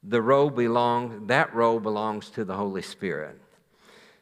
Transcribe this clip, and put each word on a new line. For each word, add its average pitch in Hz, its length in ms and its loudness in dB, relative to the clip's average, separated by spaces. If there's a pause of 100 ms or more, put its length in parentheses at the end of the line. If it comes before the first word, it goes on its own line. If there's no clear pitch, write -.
The 117 180 0
role 135 300 4
belong-, 120 760 0
that 131 280 2
role 117 240 4
belongs 107 520 -4
to 113 140 -6
the 92 100 -6
Holy 98 280 -4
Spirit. 76 580 -8 (800)